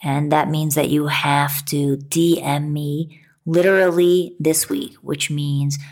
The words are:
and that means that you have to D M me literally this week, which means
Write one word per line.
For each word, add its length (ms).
and 300
that 180
means 240
that 160
you 160
have 600
to 300
D 460
M 300
me 480
literally 920
this 300
week, 280
which 340
means 480